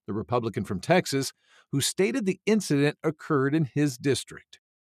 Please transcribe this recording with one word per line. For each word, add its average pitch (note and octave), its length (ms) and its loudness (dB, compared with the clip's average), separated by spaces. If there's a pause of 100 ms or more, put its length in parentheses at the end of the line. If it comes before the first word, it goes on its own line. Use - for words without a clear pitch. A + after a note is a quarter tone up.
the G#2 60 -6
Republican G2+ 520 -2
from F#2+ 160 -6
Texas, D3+ 520 0 (400)
who C#3 80 0
stated A3 460 0
the F#3 180 -2
incident D3+ 580 2
occurred C#3+ 520 0
in D#3 180 0
his D3 240 0
district. - 640 -4 (240)